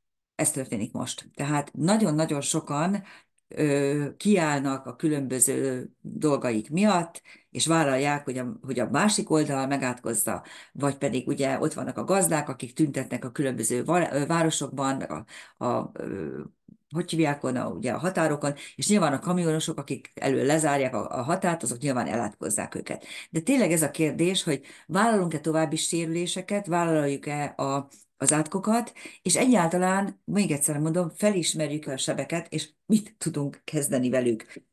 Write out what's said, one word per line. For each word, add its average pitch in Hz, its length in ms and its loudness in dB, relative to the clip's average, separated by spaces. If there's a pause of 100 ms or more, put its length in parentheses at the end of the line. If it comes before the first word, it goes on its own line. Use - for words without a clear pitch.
(360)
ez - 160 0
történik 120 400 -4
most. - 440 -8
Tehát 143 380 -2
nagyon-nagyon 160 680 2
sokan, 165 640 -2 (440)
ö, 143 580 0 (120)
kiállnak 143 680 2
a 120 100 -10
különböző 131 960 0 (120)
dolgaik 123 680 0
miatt, 175 520 2 (280)
és 135 180 -2
vállalják, 143 560 2
hogy 127 140 -6
a, 123 240 -6
hogy 123 180 -4
a 113 100 0
másik 190 400 2
oldal 143 380 2
megátkozza, 123 760 -2 (280)
vagy 139 260 -2
pedig 135 300 -2
ugye 135 320 0
ott 156 140 0
vannak - 240 -8
a 120 60 -4
gazdák, 165 460 2
akik 127 240 -12
tüntetnek 135 520 -2
a 123 60 -8
különböző 123 520 -2
va-, 165 280 2
ö, 143 140 0
városokban, 143 720 0
meg - 140 -8
a, 78 140 -8 (400)
a, 120 280 -2
ö, 71 460 -6 (540)
hogy 170 160 -4
hívják, 156 340 0
a, 123 260 -2
ugye 110 220 -4
a - 60 -2
határokon, 151 560 0 (220)
és 143 120 -4
nyilván 185 260 4
a 131 60 0
kamionosok, 165 580 0
akik - 380 -6
elől 127 300 2
lezárják 143 500 2
a, - 240 -4
a - 20 -2
határt, 170 420 0
azok - 160 -4
nyilván 123 280 0
elátkozzák 104 680 -4
őket. - 300 -8 (240)
De 165 100 -2
tényleg 214 320 4
ez 165 100 4
a 139 100 0
kérdés, 160 520 0
hogy 143 220 -2 (200)
vállalunk-e 185 540 2
további 156 360 0
sérüléseket, 175 920 -2
vállaljuk-e 147 880 0
a, 139 300 -2 (300)
az 139 160 2
átkokat, 196 600 0 (280)
és 180 140 2
egyáltalán, 190 880 4
még 175 280 0
egyszer 147 280 0
mondom, 160 300 0
felismerjük 156 800 0
a 135 100 -4
sebeket, 151 560 -4
és - 160 -6 (160)
mit - 320 2
tudunk 143 460 -4
kezdeni 135 460 0
velük. 120 640 0